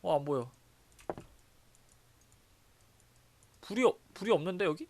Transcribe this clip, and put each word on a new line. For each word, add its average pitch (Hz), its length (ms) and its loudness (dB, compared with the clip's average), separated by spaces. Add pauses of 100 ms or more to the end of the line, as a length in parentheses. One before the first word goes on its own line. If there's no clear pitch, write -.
어, 170 140 0
안 143 100 -2
보여. 131 260 -4 (3000)
불이 233 220 -2
없-, - 300 2
불이 202 180 -2
없는데, 180 340 2
여기? 170 240 0